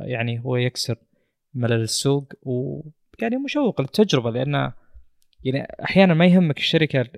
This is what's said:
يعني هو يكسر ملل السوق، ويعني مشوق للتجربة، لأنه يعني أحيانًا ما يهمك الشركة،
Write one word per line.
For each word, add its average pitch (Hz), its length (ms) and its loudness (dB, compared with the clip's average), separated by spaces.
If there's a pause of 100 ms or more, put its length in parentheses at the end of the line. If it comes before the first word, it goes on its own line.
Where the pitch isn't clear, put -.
يعني 117 380 -4
هو 127 160 -4
يكسر 123 400 -2 (580)
ملل 117 280 0
السوق، 139 520 -2 (100)
ويعني 143 1000 -6
مشوق 262 360 -2
للتجربة، 135 480 0
لأنه 135 440 -2 (720)
يعني 131 240 -4 (160)
أحيانًا 185 300 6
ما 165 120 6
يهمك 180 320 6
الشركة، 143 480 0 (120)